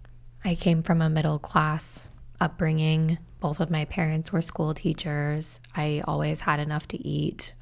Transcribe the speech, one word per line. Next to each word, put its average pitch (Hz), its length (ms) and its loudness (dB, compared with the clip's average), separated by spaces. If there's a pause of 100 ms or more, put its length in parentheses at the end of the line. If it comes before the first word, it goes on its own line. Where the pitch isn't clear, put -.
(440)
I 175 100 2
came 165 280 4
from 165 200 4
a 160 80 4
middle 156 280 2
class - 720 0 (320)
upbringing. 160 760 2 (220)
Both 156 200 -2
of 160 100 0
my 151 160 2
parents 160 460 0
were 165 100 2
school 156 320 -2
teachers. 151 840 -2 (140)
I 151 320 0
always 151 340 0
had 151 200 0
enough 151 280 -2
to - 180 -8
eat. 147 560 -2